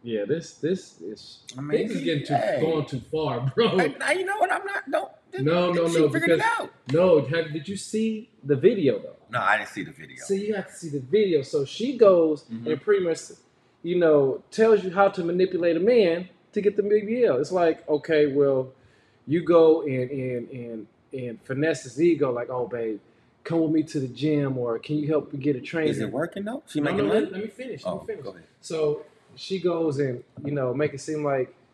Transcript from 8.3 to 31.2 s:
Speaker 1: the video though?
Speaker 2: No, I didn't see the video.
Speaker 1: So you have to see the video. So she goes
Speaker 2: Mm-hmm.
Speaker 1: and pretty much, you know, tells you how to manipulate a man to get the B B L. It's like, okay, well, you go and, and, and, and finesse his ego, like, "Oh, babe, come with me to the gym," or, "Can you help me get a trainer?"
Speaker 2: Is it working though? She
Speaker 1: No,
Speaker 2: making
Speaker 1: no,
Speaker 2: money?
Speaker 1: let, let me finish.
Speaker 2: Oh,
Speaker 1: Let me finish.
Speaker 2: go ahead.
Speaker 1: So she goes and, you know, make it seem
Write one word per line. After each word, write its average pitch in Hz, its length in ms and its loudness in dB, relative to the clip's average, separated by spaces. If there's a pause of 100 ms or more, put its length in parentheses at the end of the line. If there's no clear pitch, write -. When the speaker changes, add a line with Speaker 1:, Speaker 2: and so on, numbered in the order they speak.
Speaker 1:
the 139 120 2
video 147 440 4
though? - 160 -16 (140)
Speaker 2:
No, 117 100 -2
I 104 180 2
didn't 101 120 -8
see 98 140 -8
the 76 80 -16
video. - 320 -20
Speaker 1:
So 196 100 -2
you 208 200 -4
have 196 140 -8
to - 60 -20
see 165 160 -12
the 143 100 -6
video. 160 420 2
So 139 220 -2
she 240 340 -6
goes 170 540 6
Speaker 2:
Mm-hmm. 117 200 -4
Speaker 1:
and 147 100 -4
pretty 202 220 2
much, 160 160 -2 (640)
you 175 160 -2
know, 147 520 4
tells 220 340 4
you 185 80 -4
how 196 180 4
to 185 140 -6
manipulate 175 520 0
a 170 40 0
man 185 480 4 (240)
to 208 100 -4
get 202 140 0
the 208 80 0
B 208 180 2
B 226 220 0
L. 147 140 2
It's 147 140 -2
like, 170 360 0
okay, 151 440 2
well, 135 400 2 (540)
you 165 180 0
go 160 380 6
and, 127 280 -4
and, 127 400 -6
and, 117 360 -12 (260)
and 120 320 -10
finesse 143 400 -2
his 131 180 -8
ego, 147 300 2
like, 120 180 -4
"Oh, 123 180 -4
babe, 113 320 -6 (440)
come 165 160 0
with 156 120 2
me 156 120 2
to 151 160 -4
the 131 80 -4
gym," 135 500 -2
or, 117 200 -2
"Can 151 200 -6
you 147 100 -4
help 151 240 -2
me 147 80 -8
get 139 160 0
a 123 40 -8
trainer?" 156 300 -2
Speaker 2:
Is - 100 -4
it 107 120 -6
working 175 320 -6
though? 233 240 -10
She 151 120 -4
Speaker 1:
No, 147 60 0
Speaker 2:
making - 220 0
Speaker 1:
no, - 60 0
Speaker 2:
money? 220 80 4
Speaker 1:
let, - 100 -6
let 185 100 -8
me 226 60 -8
finish. 240 380 -12
Speaker 2:
Oh, 87 100 -4
Speaker 1:
Let 73 60 -10
me - 60 -18
finish. 208 160 -10
Speaker 2:
go 98 80 -10
ahead. 85 120 -20 (180)
Speaker 1:
So 156 420 -2 (320)
she 190 240 -6
goes 165 400 0
and, 127 240 -2 (200)
you 143 80 -4
know, 131 220 -2
make 143 200 -2
it 135 60 -10
seem 151 240 -6